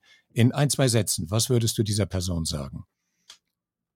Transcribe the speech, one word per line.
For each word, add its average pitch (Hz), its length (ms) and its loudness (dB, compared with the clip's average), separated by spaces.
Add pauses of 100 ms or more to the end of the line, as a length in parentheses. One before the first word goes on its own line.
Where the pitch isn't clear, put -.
(300)
in 120 220 4
ein, 143 180 0
zwei 135 180 2
Sätzen, 98 440 0
was 110 180 0
würdest 117 280 0
du 117 60 2
dieser 104 220 0
Person 87 400 -4
sagen? 69 380 -8 (1120)